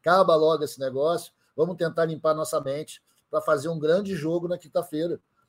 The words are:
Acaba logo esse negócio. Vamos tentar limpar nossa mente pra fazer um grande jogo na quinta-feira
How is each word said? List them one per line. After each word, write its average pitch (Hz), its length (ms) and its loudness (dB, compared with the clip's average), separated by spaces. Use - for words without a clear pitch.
Acaba 175 340 6
logo 156 300 4
esse 135 160 -8
negócio. 143 520 -2
Vamos 170 200 0
tentar 165 280 -2
limpar 156 300 0
nossa 156 260 -4
mente 143 400 -8
pra 156 100 -2
fazer 151 280 0
um 165 100 -4
grande 185 380 0
jogo 165 320 -2
na 175 100 -4
quinta-feira 165 600 -4